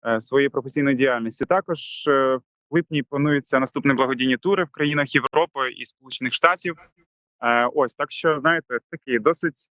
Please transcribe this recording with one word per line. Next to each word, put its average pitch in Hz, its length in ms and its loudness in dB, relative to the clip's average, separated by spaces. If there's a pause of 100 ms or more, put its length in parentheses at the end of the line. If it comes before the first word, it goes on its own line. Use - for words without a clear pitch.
е, 113 140 0
своєю 139 300 0
професійною 139 460 -2
діяльністю. 123 480 0
Також, - 640 -4
е, 135 280 4
в - 380 -14
липні 156 280 0
плануються 143 580 0
наступні 139 340 0
благодійні 127 420 2
тури 185 280 0
в 147 60 -10
країнах 147 440 -2
Європи 135 640 0
і 117 80 -14
Сполучених 127 480 -10
Штатів. 175 440 0 (680)
Е, 120 320 2
ось, 131 200 0
так - 180 -4
що, 156 260 0
знаєте, 151 400 0 (120)
такі - 280 -4
досить 156 520 -2